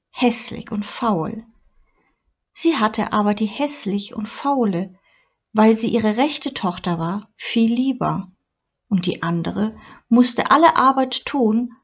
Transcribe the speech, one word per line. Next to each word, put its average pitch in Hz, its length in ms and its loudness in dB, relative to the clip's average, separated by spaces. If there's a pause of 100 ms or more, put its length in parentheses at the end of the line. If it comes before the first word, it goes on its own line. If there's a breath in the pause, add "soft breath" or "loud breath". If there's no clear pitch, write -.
(100)
hässlich - 640 -2
und 208 120 -4
faul. 214 600 -4 (1040)
Sie 330 260 0
hatte 220 360 0
aber 208 220 2
die 214 120 -2
hässlich 208 680 -4
und 208 120 -8
faule, 214 680 -2 (540 soft breath)
weil 220 260 6
sie 226 120 -2
ihre 214 260 0
rechte 294 380 -2
Tochter 175 440 -4
war, 180 380 -6
viel 226 360 0
lieber, 196 600 -2 (560)
und 180 180 0
die - 160 -2
andere 180 540 -2 (320 loud breath)
musste - 420 4
alle 320 240 6
Arbeit 262 500 0
tun 240 480 0 (120)